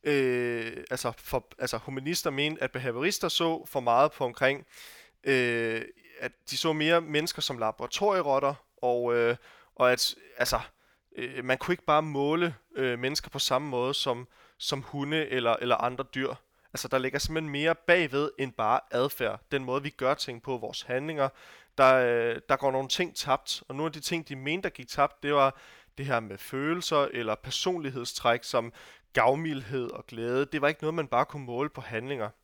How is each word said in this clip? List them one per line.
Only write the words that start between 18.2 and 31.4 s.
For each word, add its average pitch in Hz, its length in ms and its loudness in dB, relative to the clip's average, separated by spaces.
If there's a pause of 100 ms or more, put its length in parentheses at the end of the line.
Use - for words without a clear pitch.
end 131 140 -2
bare 117 260 2 (120)
adfærd. 120 480 0 (120)
Den 135 140 -2
måde, 135 180 -2
vi 147 60 -6
gør 131 240 0
ting 123 300 -6
på, 131 140 -6
vores 110 240 -8
handlinger, 139 480 -2 (480)
der, 131 180 8
øh, 120 540 2
der 135 60 6
går 135 160 0
nogle 131 160 0
ting 175 280 -2
tabt. - 520 -2
Og 135 80 -10
nogle 151 140 -2
af 147 40 -8
de 151 60 -12
ting, 165 300 -4
de 139 60 -8
mente, 151 280 -4
der 190 120 -4
gik 135 120 -16
tabt, - 360 0
det 143 100 0
var 135 220 4 (420)
det 135 80 -8
her 127 140 2
med 98 180 -8
følelser 147 760 0
eller 110 220 -2
personlighedstræk 127 1080 -2
som 117 300 -2 (400)
gavmildhed 131 760 0
og - 160 -12
glæde. 123 380 -2
Det 143 160 -4
var 143 60 4
ikke 160 160 0
noget, 156 100 -2
man 160 140 -4
bare 123 180 2
kunne 139 200 -12